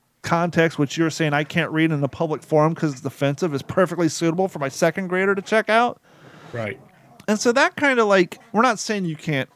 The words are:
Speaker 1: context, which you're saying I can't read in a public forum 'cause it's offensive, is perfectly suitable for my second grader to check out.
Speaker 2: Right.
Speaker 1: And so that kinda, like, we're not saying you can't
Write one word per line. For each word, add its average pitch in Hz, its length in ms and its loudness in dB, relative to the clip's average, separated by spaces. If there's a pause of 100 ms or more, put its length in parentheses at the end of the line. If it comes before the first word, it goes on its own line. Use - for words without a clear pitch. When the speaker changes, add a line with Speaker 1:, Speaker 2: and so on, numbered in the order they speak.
(220)
Speaker 1:
context, 170 560 0
which 147 200 -2
you're 165 120 2
saying 147 240 0
I 151 120 0
can't 156 260 -2
read 160 200 2
in 143 120 0
a 139 60 2
public 156 340 -4
forum 156 320 2
'cause 156 160 -2
it's 131 140 -10
offensive, 143 500 -2
is 131 80 -6
perfectly 170 460 -4
suitable 170 400 -2
for 165 100 -12
my 139 100 -4
second 175 380 -2
grader 190 260 0
to 190 80 -4
check 214 300 -2
out. 233 280 0 (540)
Speaker 2:
Right. 110 260 -8 (480)
Speaker 1:
And 208 120 2
so 247 140 2
that 302 240 2
kinda, 254 260 2
like, 196 360 4 (120)
we're 214 120 4
not 240 160 2
saying 202 260 -4
you 160 100 -4
can't 143 400 -2